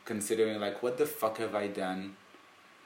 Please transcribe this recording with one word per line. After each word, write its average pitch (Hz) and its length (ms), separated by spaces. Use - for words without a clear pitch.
considering, 107 560
like, 101 220
what 123 160
the - 80
fuck - 320
have 107 160
I 101 140
done? 95 480